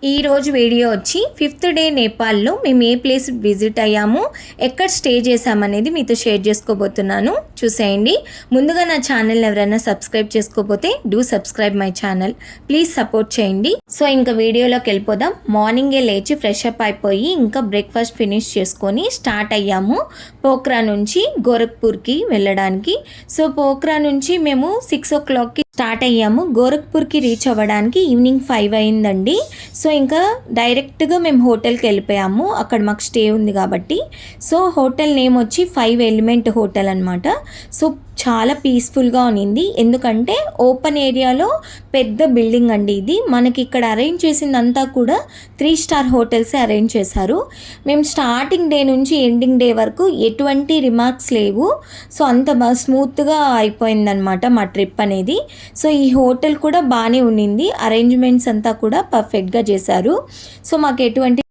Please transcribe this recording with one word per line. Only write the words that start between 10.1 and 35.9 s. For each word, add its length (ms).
చేసుకోకపోతే, 540
do 80
subscribe 520
my 80
channel, 320
ప్లీజ్ 200
సపోర్ట్ 400
చేయండి. 360
So, 80
ఇంకా 140
వీడియోలోకి 580
వెళ్ళిపోదాం. 440
మార్నింగే 600
లేచి 260
ఫ్రెష్ 360
అప్ 160
అయిపోయి, 420
ఇంకా 180
బ్రేక్ఫాస్ట్ 500
ఫినిష్ 360
చేసుకొని 540
స్టార్ట్ 480
అయ్యాము 380
పోఖ్రా 360
నుంచి 320
గోరఖ్పూర్కి 680
వెళ్ళడానికి. 640
So, 140
పోఖ్రా 380
నుంచి 400
మేము 320
సిక్స్ 220
ఓ 80
క్లాక్‌కి 320
స్టార్ట్ 240
అయ్యాము. 380
గోరఖ్పూర్కి 680
రీచ్ 260
అవ్వడానికి 480
ఈవినింగ్ 380
ఫైవ్ 320
అయిందండి. 560
So, 40
ఇంకా 180
డైరెక్ట్గా 600
మేము 300
హోటల్కి 400
వెళ్ళిపోయాము, 580
అక్కడ 180
మాకు 180
స్టే 160
ఉంది 220
కాబట్టి. 380
So, 80
హోటల్ 420
నేమ్ 240
వచ్చి 200
ఫైవ్ 320